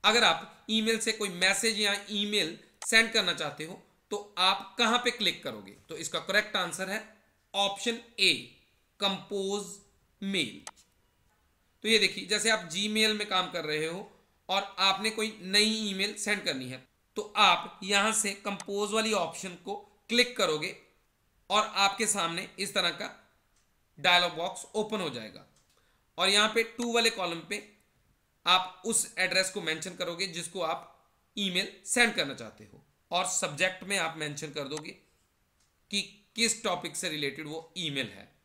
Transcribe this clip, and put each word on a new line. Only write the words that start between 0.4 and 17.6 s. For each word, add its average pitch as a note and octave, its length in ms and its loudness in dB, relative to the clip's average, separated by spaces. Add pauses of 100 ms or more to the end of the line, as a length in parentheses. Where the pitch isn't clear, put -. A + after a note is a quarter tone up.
ईमेल A3 300 2
से A3 120 -2
कोई G#3 180 -4
मैसेज F#3+ 500 2
या G3+ 140 2 (180)
ईमेल G#3 460 -2 (300)
सेंड A3+ 260 6
करना F#3+ 200 2
चाहते D3+ 320 -6
हो F3+ 160 -14 (300)
तो G#3 60 -4 (220)
आप - 400 0
कहां A#3 200 4
पे A#3+ 120 2
क्लिक F3+ 320 0
करोगे? G#2 280 -10 (180)
तो D#3 80 -10
इसका D#3+ 240 -4
करेक्ट G3+ 340 0
आंसर F3+ 340 -4
है G#3+ 140 -4 (500)
ऑप्शन G3+ 460 0 (200)
ए, F#3 140 6 (640)
कंपोज G3 680 -2 (560)
मेल। F3+ 400 -4 (1200)
तो G#3+ 60 -2
ये A3 100 6
देखिए, F#3+ 260 0
जैसे G#3 240 0
आप G#3+ 200 0
Gmail G#3+ 480 0
में G#3 120 -4
काम F#3 220 0
कर E3 140 -6
रहे D3+ 200 -2
हो F3+ 240 -8 (400)
और G3 320 -2
आपने G3 300 4
कोई A3 300 -2
नई G#3 360 4 (120)
ईमेल G3 280 -2
सेंड G3+ 280 -2
करनी C3 240 -4
है C3 140 -12 (340)
तो G#3+ 40 -4 (160)
आप F#3+ 460 4